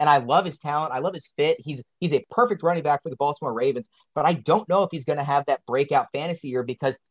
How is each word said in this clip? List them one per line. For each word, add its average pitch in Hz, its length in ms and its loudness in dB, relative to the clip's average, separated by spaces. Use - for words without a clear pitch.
And 151 80 4
I 143 100 8
love 139 260 2
his 165 140 -8
talent. 151 340 -4
I 131 60 -4
love 180 160 -4
his - 220 -16
fit. 156 240 2
He's, 139 220 -10
he's 151 140 0
a 123 160 0
perfect 220 320 2
running 170 200 0
back 147 200 0
for - 80 -10
the 127 60 -12
Baltimore 143 360 -2
Ravens, 123 360 -2
but 151 120 2
I 175 60 4
don't 165 360 0
know 190 140 4
if 185 80 -2
he's 147 140 -8
gonna 147 180 -2
have 143 240 0
that 139 200 -2
breakout 135 460 0
fantasy 160 360 -6
year 127 140 -2
because 123 360 -4